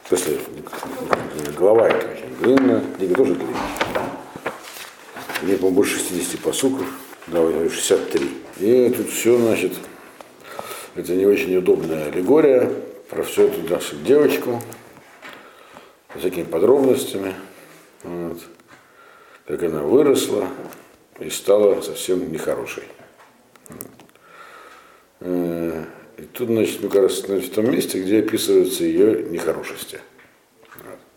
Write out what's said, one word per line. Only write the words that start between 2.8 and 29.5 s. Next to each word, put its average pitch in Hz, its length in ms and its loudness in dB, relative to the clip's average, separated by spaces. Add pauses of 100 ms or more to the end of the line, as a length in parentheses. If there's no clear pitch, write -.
книга 90 160 0
тоже - 220 4
длинная. - 260 -6 (1800)
В - 40 -6
ней, 92 120 2
по-моему, 92 200 2
больше - 240 2
шестидесяти - 380 -4
пасуков, 135 500 -2 (400)
да, 82 140 0
вот, 80 300 2
шестьдесят - 380 0
три. 69 220 -2 (260)
И 117 320 4
тут 110 200 -2
всё, 120 280 2
значит, 98 360 2 (1200)
это 85 180 -4
не 95 140 4
очень 92 300 2
удобная 80 500 0
аллегория 135 680 4 (380)
про 80 100 -6
всю 101 220 2
эту 82 280 0
нашу 76 260 -4
девочку, 123 640 2 (1600)
с 69 40 -12
всякими 87 240 -4
подробностями, 101 920 2 (680)
вот. 87 360 -8 (1040)
Как 78 180 -6
она 78 180 -2
выросла 127 680 2 (720)
и 78 120 -10
стала 101 500 4
совсем 82 500 -4
нехорошей. 73 520 -6 (2500)
Э, 85 640 -4 (320)
и - 40 -18
тут, - 280 -8
значит, 110 320 0
мне 101 100 -4
кажется, 95 340 2
значит, 95 260 -2
в - 40 -8
том 110 160 2
месте, - 280 0
где 95 200 4
описываются 98 640 2
её 90 440 2
нехорошести. - 760 -6 (720)